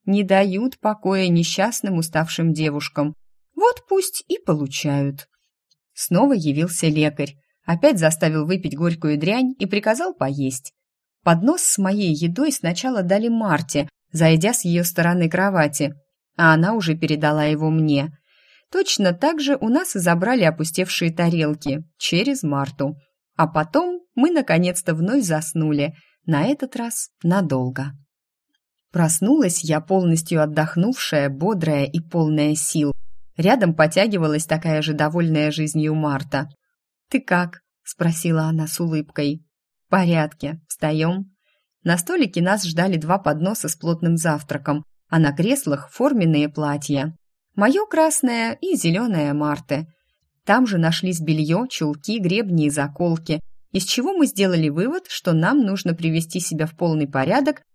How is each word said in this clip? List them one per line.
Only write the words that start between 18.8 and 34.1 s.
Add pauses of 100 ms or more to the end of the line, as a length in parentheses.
так
же
у
нас
и
забрали
опустевшие
тарелки (120)
через
Марту. (400)
А
потом (140)
мы
наконец-то
вновь
заснули, (320)
на
этот
раз (140)
надолго. (1040)
Проснулась
я
полностью
отдохнувшая,
бодрая
и
полная
сил. (440)
Рядом
потягивалась